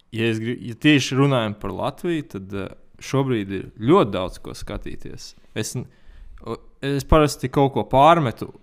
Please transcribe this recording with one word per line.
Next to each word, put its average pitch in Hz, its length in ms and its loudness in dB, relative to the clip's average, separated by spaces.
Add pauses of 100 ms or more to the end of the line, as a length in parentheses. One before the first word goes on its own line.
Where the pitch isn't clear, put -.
(100)
Ja 113 200 -2
es 110 100 0
gri-, 117 220 -4
ja 120 120 -10
tieši 139 460 4
runājam 123 400 2
par 98 100 -8
Latviju, 139 600 -4
tad, 95 240 -12
eh, 98 140 -6 (300)
šobrīd 127 520 -2
ir 92 180 -6 (100)
ļoti 131 320 4
daudz 92 300 -6
ko - 120 -12
skatīties. - 840 -12 (200)
Es 110 220 -6
n-, 120 80 -6 (640)
o-, 113 100 -8 (260)
es 139 200 0
parasti 143 460 2
kaut 135 240 2
ko 113 120 0
pārmetu, 139 680 4 (120)